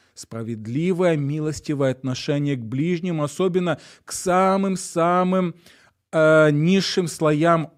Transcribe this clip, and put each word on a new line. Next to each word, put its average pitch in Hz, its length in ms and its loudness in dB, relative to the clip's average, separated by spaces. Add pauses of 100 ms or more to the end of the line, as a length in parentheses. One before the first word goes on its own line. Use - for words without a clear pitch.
(140)
Справедливое, 131 1040 -2
милостивое 147 720 -2
отношение 143 640 -4
к 123 80 -8
ближним, 160 560 -4
особенно 175 600 -2 (260)
к - 60 -16
самым-самым, 185 1400 0 (600)
э, 156 360 6
низшим 175 560 2
слоям 160 720 0